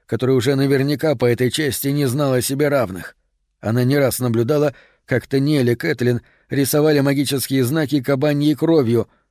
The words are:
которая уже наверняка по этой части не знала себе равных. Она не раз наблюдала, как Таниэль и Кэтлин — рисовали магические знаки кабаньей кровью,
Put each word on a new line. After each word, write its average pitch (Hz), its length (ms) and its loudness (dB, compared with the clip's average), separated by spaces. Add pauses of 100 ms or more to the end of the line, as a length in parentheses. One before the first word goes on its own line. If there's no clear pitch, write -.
которая 127 300 0
уже 131 200 2
наверняка 139 600 0
по 120 100 -2
этой 120 240 2
части 143 380 -4
не 143 180 -2
знала 131 360 0
себе 139 260 -2
равных. 110 480 -4 (460)
Она 120 220 0
не 135 140 2
раз 135 220 0
наблюдала, 127 540 0 (320)
как 123 220 -2
Таниэль 139 440 0
и 120 40 0
Кэтлин — 123 460 -2 (280)
рисовали 147 500 2
магические 135 640 0
знаки 143 380 -2
кабаньей 147 540 0
кровью, 123 520 2 (240)